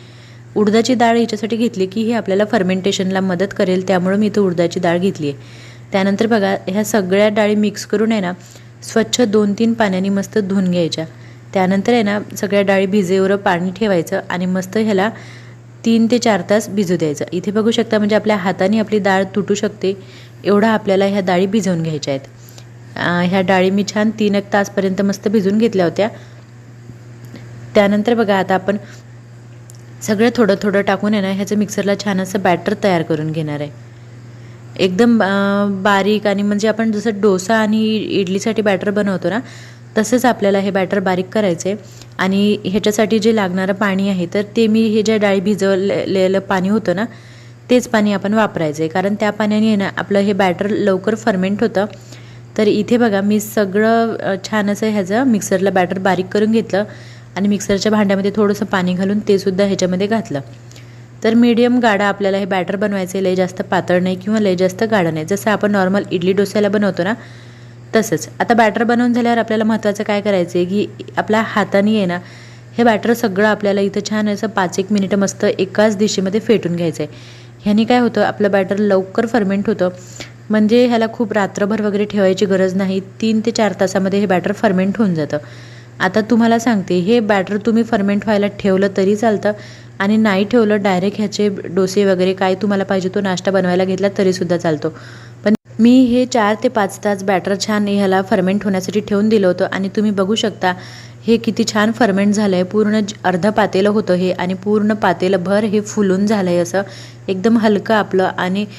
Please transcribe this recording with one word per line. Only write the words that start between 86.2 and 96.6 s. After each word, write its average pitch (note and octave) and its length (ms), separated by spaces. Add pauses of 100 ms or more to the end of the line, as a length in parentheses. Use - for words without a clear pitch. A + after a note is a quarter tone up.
तुम्हाला A3+ 380
सांगते, G#3+ 360
हे F#3+ 240
बॅटर G3+ 380
तुम्ही A3+ 260
फर्मेंट G3+ 420
व्हायला G3+ 220
ठेवलं G3 400 (100)
तरी G3 180
चालतं G#3 360 (480)
आणि G3+ 180
नाही G#3 280
ठेवलं, G#3 360
डायरेक्ट F#3+ 360
ह्याचे G#3 320
डोसे F#3+ 560
वगैरे F#3 280
काय F#3+ 220
तुम्हाला G3 280
पाहिजे F#3+ 320
तो G3+ 60
नाश्ता F#3+ 300
बनवायला F#3 340
घेतला F#3+ 220 (100)
तरीसुद्धा F3+ 400
चालतो. D#3+ 320 (560)
पण G#3 80 (260)
मी A#3+ 200
हे B3+ 260
चार A3 380